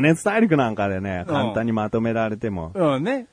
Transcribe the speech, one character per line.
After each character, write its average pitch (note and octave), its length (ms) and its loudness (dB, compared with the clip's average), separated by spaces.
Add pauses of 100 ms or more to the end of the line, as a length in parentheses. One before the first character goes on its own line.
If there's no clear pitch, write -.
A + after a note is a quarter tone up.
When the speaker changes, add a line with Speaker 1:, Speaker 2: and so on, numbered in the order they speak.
Speaker 1:
熱 D#3 240 4
大 G#3+ 160 2
陸 F#3+ 160 4
な B2 140 2
ん G#2 60 -6
か G2+ 120 0
で F#2+ 120 -2
ね、 F#2+ 260 -4
Speaker 2:
う - 40 -8
ん。 D#3 40 -2
Speaker 1:
簡 B2+ 200 0
単 A2+ 120 0
に A#2 60 0
ま G#2+ 180 -2
と A2+ 100 0
め A2+ 120 0
ら A2+ 160 0
れ G#2+ 80 -4
て A2+ 140 -4
も。 E2+ 240 -6
Speaker 2:
う C#3 260 0
ん - 20 -4
ね。 A#3+ 300 -4